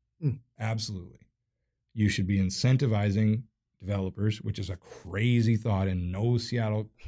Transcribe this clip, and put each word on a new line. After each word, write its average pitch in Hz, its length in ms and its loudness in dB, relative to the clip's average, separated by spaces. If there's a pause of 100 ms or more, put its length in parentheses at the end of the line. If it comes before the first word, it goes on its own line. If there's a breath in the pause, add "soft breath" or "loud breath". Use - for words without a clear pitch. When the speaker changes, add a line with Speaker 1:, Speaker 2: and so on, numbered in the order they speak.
(220)
Speaker 1:
Mm. 147 180 -2 (200)
Speaker 2:
Absolutely. 107 600 -8 (720)
You 107 160 2
should 98 180 0
be 98 120 2
incentivizing 107 1040 2 (360)
developers, 98 640 -2
which - 160 -6
is 92 120 -4
a 92 80 -6
crazy 113 800 0
thought, 98 300 0
and 90 240 -2
no 117 260 0
Seattle, 110 520 -4 (180)